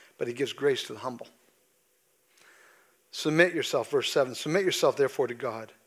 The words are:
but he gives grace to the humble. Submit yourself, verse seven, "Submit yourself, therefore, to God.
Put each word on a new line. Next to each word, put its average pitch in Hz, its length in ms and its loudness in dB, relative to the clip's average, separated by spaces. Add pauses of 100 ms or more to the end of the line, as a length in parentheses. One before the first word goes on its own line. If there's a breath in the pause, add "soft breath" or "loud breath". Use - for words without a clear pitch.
(160 soft breath)
but 127 120 -4
he 120 40 -4
gives 123 220 -4
grace 135 300 0
to 123 100 -12
the 107 60 -12
humble. 120 280 -8 (1800 soft breath)
Submit 165 420 4
yourself, 135 380 -2
verse 131 220 2
seven, 131 220 2
"Submit 170 300 0
yourself, 165 320 2
therefore, 135 300 2
to 120 80 -6
God. 113 380 -8 (140)